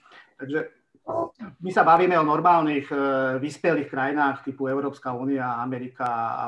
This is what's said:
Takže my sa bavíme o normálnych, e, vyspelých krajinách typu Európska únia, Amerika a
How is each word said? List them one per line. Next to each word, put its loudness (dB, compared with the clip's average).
Takže -6
my -8
sa 4
bavíme 6
o 4
normálnych, 4
e, -6
vyspelých -2
krajinách -2
typu -4
Európska -6
únia, -4
Amerika -6
a -4